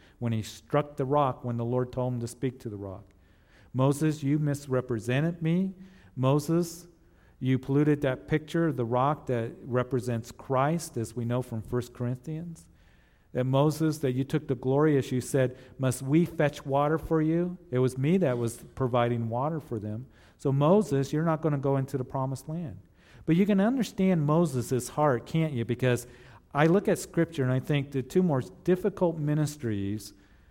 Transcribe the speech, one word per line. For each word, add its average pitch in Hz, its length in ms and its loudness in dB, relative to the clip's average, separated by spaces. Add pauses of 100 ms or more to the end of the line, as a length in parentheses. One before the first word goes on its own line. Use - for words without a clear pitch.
(200)
when 120 120 -2
he 110 100 -2
struck - 540 -4
the 143 80 -4
rock 135 400 0
when 120 140 -4
the 117 80 -4
Lord 123 260 -2
told 127 220 -2
him 123 80 -6
to 117 60 -4
speak 131 320 -6
to 117 100 -10
the 104 80 -8
rock. 98 360 -12 (600)
"Moses, 143 500 2
you 143 160 2
misrepresented 131 1040 -2
me. 180 320 0 (420)
Moses, 151 720 0 (540)
you 131 180 2
polluted 143 420 2
that 131 280 -2
picture 156 380 0
of 135 100 -2
the 123 80 0
rock 127 400 0
that 117 260 -2 (140)
represents 120 640 -2
Christ, 143 640 -2
as 113 180 -4
we 120 120 -6
know 123 160 0
from 113 200 -8
First 120 320 -4
Corinthians. 156 760 -8 (640)
That 127 120 0
Moses, 151 520 2
that 135 140 0
you 127 120 0
took 156 240 -2
the 139 60 -2
glory 135 420 2
as 131 160 0
you 127 80 0
said, 127 380 0 (220)
'Must 131 240 -2
we 147 200 4
fetch 156 440 -2
water 147 320 2
for 160 200 0
you?' 170 380 0 (140)
It 123 80 2
was 127 180 0
me 151 200 2
that 135 200 2
was 120 260 -4 (120)
providing 120 520 0
water 139 320 -4
for 117 200 -8
them. 107 260 -8 (320)
So 139 140 0
Moses, 143 600 4
you're 156 140 0
not 160 160 0
gonna 151 160 0
go 139 200 0
into 135 200 -4
the 131 60 -4
promised 131 440 -6
land." 156 300 -8 (480)
But 160 100 2
you 190 120 4
can 202 120 4
understand 190 640 2
Moses' 135 640 2
heart, 147 360 2
can't 160 260 0
you? 117 140 -2
Because 123 400 0 (480)
I 147 140 4
look 196 200 4
at 185 120 2
Scripture 165 420 -2
and 127 100 2
I 131 80 2
think 139 300 -2
the 131 140 -4
two 180 180 2
most 143 300 0 (120)
difficult 180 540 0
ministries 123 960 -2 (380)